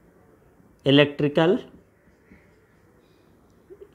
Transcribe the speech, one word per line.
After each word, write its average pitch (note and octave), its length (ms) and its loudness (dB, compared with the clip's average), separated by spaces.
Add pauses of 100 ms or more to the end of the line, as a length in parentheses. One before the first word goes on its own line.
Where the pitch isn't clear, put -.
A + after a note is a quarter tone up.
(880)
इलेक्ट्रिकल, D3 720 0 (2250)